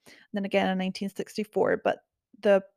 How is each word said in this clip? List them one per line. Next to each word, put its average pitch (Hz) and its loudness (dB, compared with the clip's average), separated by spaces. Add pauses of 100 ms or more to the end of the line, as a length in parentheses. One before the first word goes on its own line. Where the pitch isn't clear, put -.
(340)
then 202 -6
again 196 0
in 190 -2
nineteen 185 -6
sixty-four. - -2
But - 0 (420)
the, 202 4 (160)